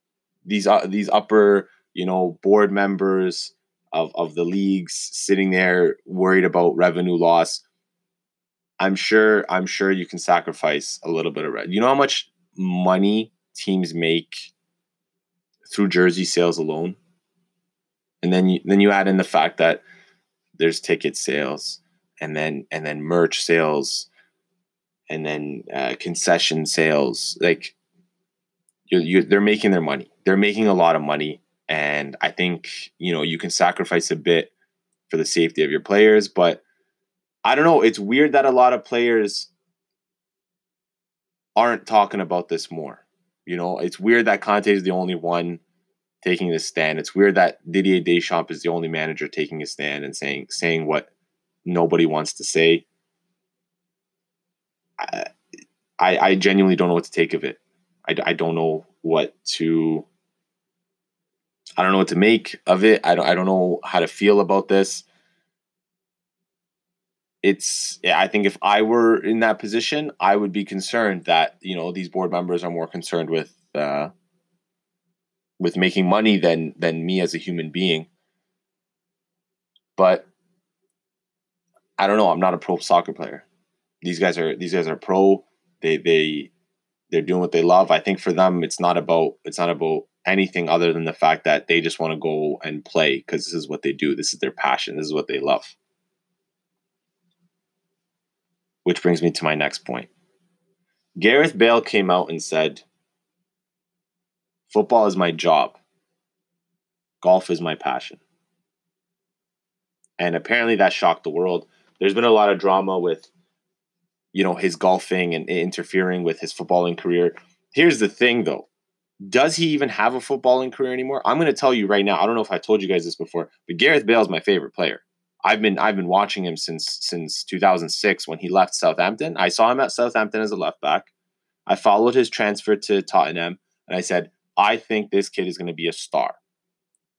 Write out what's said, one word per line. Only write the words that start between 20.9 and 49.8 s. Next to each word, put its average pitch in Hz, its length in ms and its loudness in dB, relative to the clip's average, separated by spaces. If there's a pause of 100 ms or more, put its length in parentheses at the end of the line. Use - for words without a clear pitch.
sales 71 640 -6 (400)
and 78 140 -8
then, 76 340 -6
and 78 160 -8
then 76 160 -8
merch 82 420 0
sales 78 640 -2 (1000)
and 78 160 -8
then, 73 380 -8 (100)
uh, 65 260 -4
concession 82 680 0
sales. 73 760 0
Like, - 340 0 (1120)
you, 92 140 2
you, 85 240 2
they're 101 180 2
making 107 300 2
their 90 100 2
money. 69 300 -6 (120)
They're 95 140 2
making 104 300 2
a 98 80 4
lot 82 200 4
of 76 60 -2
money. 76 400 -6 (260)
And 73 540 -4
I 78 80 0
think, 87 400 -4 (300)
you 87 120 -4
know, 80 120 -2
you 82 160 -4
can 95 100 -8
sacrifice 87 600 0
a 82 40 -4
bit 80 360 0 (580)
for - 80 -4
the 78 80 -2
safety 82 380 0
of 71 80 -4
your 76 100 -2
players, 104 460 4
but 87 360 0 (800)
I 120 120 2
don't 151 100 2
know. 160 160 4
It's 110 180 2
weird 127 340 2
that 139 120 4
a 131 60 4
lot 127 220 6
of 104 100 -4
players 117 640 -2 (2000)
aren't 117 300 2
talking 104 340 2
about 87 300 -2
this 80 200 -6
more. 78 360 -12 (400)
You 87 100 -8
know, 87 240 -4
it's 87 200 -6
weird 113 260 2
that 101 160 0
Conte 104 280 0
is 98 140 2
the 92 80 -2
only 92 240 -2
one 85 440 -4 (640)
taking 90 280 -2
this 80 160 -4
stand. 78 320 -2
It's - 160 -10
weird 98 200 4
that 90 240 2 (100)
Didier 92 320 2
Deschamps 85 500 -2
is 78 120 -14
the 85 60 -4
only 82 200 -4
manager 78 400 -6
taking 78 320 -8
a 71 40 -10
stand 73 380 -8